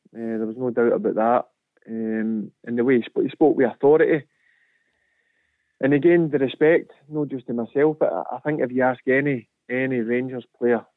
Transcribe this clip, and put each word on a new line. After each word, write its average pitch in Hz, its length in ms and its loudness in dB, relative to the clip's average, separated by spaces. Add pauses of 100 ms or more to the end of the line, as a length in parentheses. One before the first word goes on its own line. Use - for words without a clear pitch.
(140)
Uh, 113 240 -8
there 110 80 -4
was 110 100 -8
no 127 140 -6
doubt 117 220 0
about 104 240 -2
that. 117 280 2 (420)
Um, 110 640 -6 (140)
and 120 140 -6
the 117 60 2
way 131 120 4
he 113 100 2
sp-, - 160 -4
he 131 60 0
spoke - 280 2
with 120 140 2
authority. 151 560 2 (1500)
And 135 120 2
again, 165 380 4
the 147 80 0
respect, 151 540 2 (160)
not 151 200 -4
just 131 180 -10
to 127 60 -8
myself, 139 480 0
but - 120 0
I, 90 240 -6
I - 40 -8
think 151 200 -4
if 123 120 -4
you 131 100 0
ask 127 240 0
any, 131 420 0 (220)
any 131 300 -2
Rangers 123 440 -4 (140)
player 120 260 0 (120)